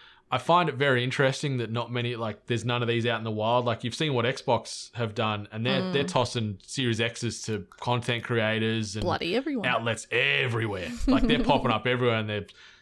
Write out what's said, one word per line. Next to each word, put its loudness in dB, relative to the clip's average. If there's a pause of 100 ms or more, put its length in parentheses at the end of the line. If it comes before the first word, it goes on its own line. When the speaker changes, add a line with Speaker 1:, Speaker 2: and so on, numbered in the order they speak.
(320)
Speaker 1:
I 0
find 4
it -4
very 4
interesting 0
that -4
not -4
many, -2
like, -6
there's 0
none 0
of 2
these 2
out 2
in -6
the -2
wild. 2
Like, 0
you've -6
seen 0
what 2
Xbox -2
have -4
done, -2
and -4
they're, 2
Speaker 2:
Mm. -2
Speaker 1:
they're 2
tossing 0
Series 0
X's -4
to -4 (140)
content 0
creators 0
and -4
Speaker 2:
Bloody -2
everyone. -2
Speaker 1:
outlets -2
everywhere. 0 (200)
Like, 4
they're 4
Speaker 2:
<laughs> -
Speaker 1:
popping 2
up 0
everywhere, 2
and -4
they've, -4 (360)